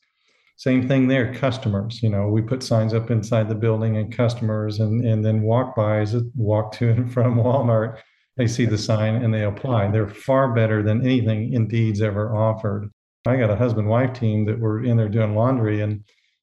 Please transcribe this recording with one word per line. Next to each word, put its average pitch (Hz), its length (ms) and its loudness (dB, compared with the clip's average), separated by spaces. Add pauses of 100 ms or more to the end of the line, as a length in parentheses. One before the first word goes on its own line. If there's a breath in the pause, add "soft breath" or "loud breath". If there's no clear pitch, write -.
(580)
Same 127 300 0
thing 131 180 4
there, 127 280 0
customers, 113 680 -4
you 113 60 2
know, 104 200 0
we 107 120 2
put 127 220 -4
signs 110 320 0
up 117 160 -2
inside 110 360 0
the 110 80 -2
building, 110 440 0
and 107 120 -4
customers 107 680 -2
and, 110 240 0
and 110 180 2
then 110 200 2
walk-bys 107 680 0
that 120 220 -2
walk 107 420 0
to 120 120 0
and 120 240 0
from 123 220 2
Walmart, 117 640 0 (400 loud breath)
they 123 80 2
see 123 180 0
the 107 140 2
sign 110 380 0
and 117 180 0
they 107 100 -2
apply. 104 460 -2
They're 107 180 0
far 131 460 0
better 110 280 2
than 107 220 0
anything 113 480 0
Indeed's 110 480 0
ever 107 340 -2
offered. 107 560 -2 (360)
I 123 100 2
got 117 140 2
a 101 60 0
husband-wife 117 580 0
team 107 320 0
that 110 120 -2
were 110 240 -2
in 123 140 2
there 107 140 2
doing 107 240 0
laundry, 110 480 0
and 107 200 -4 (400)